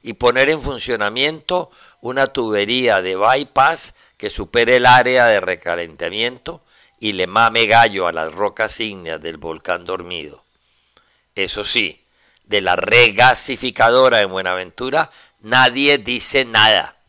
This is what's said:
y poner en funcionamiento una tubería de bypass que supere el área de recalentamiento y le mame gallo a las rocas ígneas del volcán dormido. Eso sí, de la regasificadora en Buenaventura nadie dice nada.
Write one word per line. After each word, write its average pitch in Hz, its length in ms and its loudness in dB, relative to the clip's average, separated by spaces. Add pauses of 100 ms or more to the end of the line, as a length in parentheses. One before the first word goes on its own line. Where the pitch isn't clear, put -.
y 120 100 -12
poner 127 380 2
en 156 120 -2
funcionamiento 131 1080 -4 (280)
una 131 280 -2
tubería 110 720 0
de 92 140 -6
bypass 135 760 0 (220)
que 104 140 -10
supere 117 460 0
el 123 100 4
área 123 400 6
de 104 140 4
recalentamiento 90 1200 -6 (360)
y 107 160 -6
le 92 120 -2
mame 113 400 2
gallo 104 400 4
a 85 60 -2
las 80 200 -6
rocas 104 460 -4
ígneas 92 420 -10
del 80 160 -12
volcán 85 480 -8
dormido. 87 600 -12 (880)
Eso 101 300 -6
sí, 98 420 -6 (380)
de 101 160 -2
la 90 160 0
regasificadora 120 1400 2
en 98 100 -2
Buenaventura 95 800 -6 (300)
nadie 127 580 2
dice 123 460 -2
nada. 110 540 2 (100)